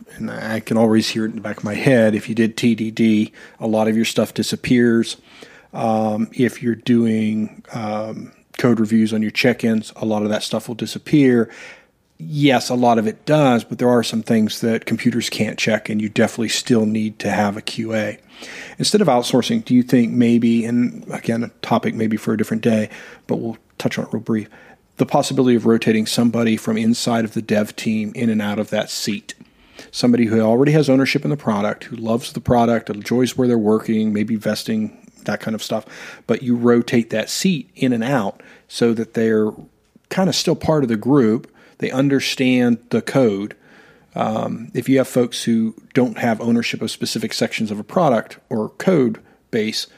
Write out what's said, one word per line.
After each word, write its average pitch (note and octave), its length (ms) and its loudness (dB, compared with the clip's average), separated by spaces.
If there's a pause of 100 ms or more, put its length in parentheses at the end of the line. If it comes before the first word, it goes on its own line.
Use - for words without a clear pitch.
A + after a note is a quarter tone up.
(160)
and A2 160 -8
I A2 280 -6
can A2+ 180 -2
always A2 320 4
hear A2 160 -4
it A2 40 -4
in A2+ 60 -10
the A2 60 -12
back G#2 160 -10
of - 60 -18
my G#2 120 -4
head, A2+ 380 4
if G#2 160 -4
you A2 60 -6
did A2 220 0
T A#2 180 2
D A2 160 -6
D, A2 400 2 (280)
a A#2 80 -4
lot A2 200 2
of A2 80 2
your A2+ 100 2
stuff - 280 -2
disappears. A#2 840 2 (560)
Um, A2 600 -2
if A#2+ 280 -2
you're A#2 140 -2
doing, A2 880 0 (100)
um, A2 580 -8 (280)
code A#2 200 4
reviews A2 340 2
on G#2+ 100 0
your G#2 80 -4
check-ins, A#2 640 0
a A#2 100 -8
lot G#2+ 160 -2
of G#2+ 80 -2
that G#2+ 140 -2
stuff - 240 -6
will A#2+ 80 -8
disappear. A#2+ 760 2 (680)
Yes, D3 500 2
a B2+ 60 -2
lot A#2+ 240 4
of G#2+ 80 0
it - 180 -8
does, C#3 380 4
but - 160 -10
there B2 100 2
are A#2+ 140 4
some A2+ 180 -4
things A2 400 0
that A2+ 240 -2
computers A2+ 440 -2
can't - 280 -4
check, G#2+ 320 -2
and G#2+ 100 -2
you G#2+ 80 -2
definitely G#2+ 420 0
still A2+ 360 2
need G#2+ 340 -2
to G2+ 120 -4
have G#2 260 0
a G#2+ 40 -14
Q A2 320 -8
A. G#2+ 260 -4 (580)
Instead - 240 2
of F3 60 2
outsourcing, A#2+ 580 2
do B2+ 80 -2
you B2 100 6
think A#2+ 300 2
maybe, A#2 500 4
and A#2+ 480 -2
again, A#2 320 -4
a A2+ 60 -10 (120)
topic - 320 0
maybe A2 220 -2
for A#2 180 -2
a G#2+ 40 -2
different A2 260 -2
day, A2 260 0 (380)
but A2 100 -2
we'll A#2 200 -8 (220)
touch - 180 -4
on A#2+ 80 -6
it - 80 -14
real A2+ 80 -4
brief, A2 260 -4 (500)
the B2+ 100 0
possibility C3+ 480 2
of A2 100 0
rotating A2 400 2
somebody A#2 500 0
from A2 220 -4
inside A2+ 480 0
of G#2+ 80 -8
the A#2 80 -4
dev G#2+ 340 -2
team A2 380 -4
in A#2+ 160 -2
and G#2+ 140 0
out G#2 160 -4
of G2+ 100 -4
that G#2+ 220 -4
seat? - 420 -8 (560)
Somebody A#2 380 2
who A2 120 2
already A#2+ 340 4
has D3+ 140 4
ownership C3+ 360 2
in D3 80 -2
the C#3+ 40 -2
product, G#2 500 -4
who A#2 100 -14
loves A2+ 360 -4
the - 80 -8
product, A#2 520 2
enjoys A#2 440 0
where B2+ 120 2
they're A#2+ 100 2
working, A2 560 2
maybe G#2+ 220 -2
vesting, G#2+ 640 -4 (260)
that G#2+ 140 -4
kind A2 160 -6
of - 80 -8
stuff, A2 220 -6 (420)
but A#2 160 0
you B2 120 0
rotate A#2+ 540 2
that A2 200 -4
seat F3+ 460 -2
in B2+ 180 0
and A2+ 100 -4
out A#2 400 -4 (240)
so A#2 260 0
that A2 200 -6
they're A2 380 2 (580)
kind F#3+ 200 0
of - 60 0
still E3 200 0
part D#3 280 0
of A#2 60 0
the A2+ 80 0
group. A#2 520 2 (280)
They B2+ 140 -4
understand C3 840 2 (120)
the A2+ 120 0
code. G#2+ 540 0 (600)
Um, A2+ 580 -4
if - 160 -4
you C3+ 80 4
have B2 100 2
folks - 360 -2
who A2+ 320 0 (180)
don't B2 240 2
have A3 240 -2
ownership A#2 400 0
of A2 100 -6
specific - 420 -6
sections A2+ 380 -4
of G#2 80 -8
a G#2 60 -10
product C#3 520 0 (120)
or A2 200 -4
code C3 480 0 (320)
base, A2 380 -4 (100)